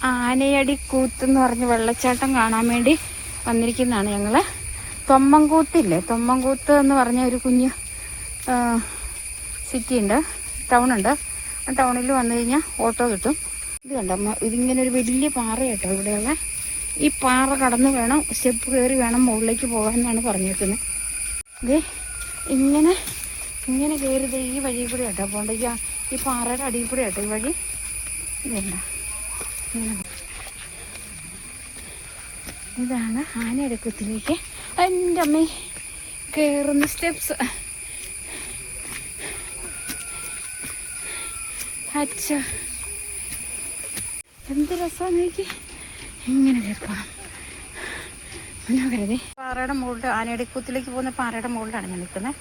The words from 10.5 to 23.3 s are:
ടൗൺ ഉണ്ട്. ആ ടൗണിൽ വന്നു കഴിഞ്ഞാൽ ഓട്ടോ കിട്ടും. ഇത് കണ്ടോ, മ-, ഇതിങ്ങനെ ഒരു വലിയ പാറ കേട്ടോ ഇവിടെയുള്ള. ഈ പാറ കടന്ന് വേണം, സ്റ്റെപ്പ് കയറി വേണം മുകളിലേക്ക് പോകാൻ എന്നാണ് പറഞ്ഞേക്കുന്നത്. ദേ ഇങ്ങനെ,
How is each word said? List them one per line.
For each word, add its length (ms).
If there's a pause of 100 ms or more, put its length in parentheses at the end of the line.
ടൗൺ 260
ഉണ്ട്. 160 (540)
ആ 120
ടൗണിൽ 400
വന്നു 180
കഴിഞ്ഞാൽ 260 (220)
ഓട്ടോ 280
കിട്ടും. 220 (500)
ഇത് 140
കണ്ടോ, 160 (100)
മ-, 220
ഇതിങ്ങനെ 380
ഒരു 140
വലിയ 300 (100)
പാറ 200 (120)
കേട്ടോ 260
ഇവിടെയുള്ള. 340 (720)
ഈ 40 (140)
പാറ 260 (140)
കടന്ന് 360
വേണം, 220 (160)
സ്റ്റെപ്പ് 380
കയറി 280
വേണം 260
മുകളിലേക്ക് 460
പോകാൻ 240
എന്നാണ് 300
പറഞ്ഞേക്കുന്നത്. 580 (840)
ദേ 100 (760)
ഇങ്ങനെ, 380 (760)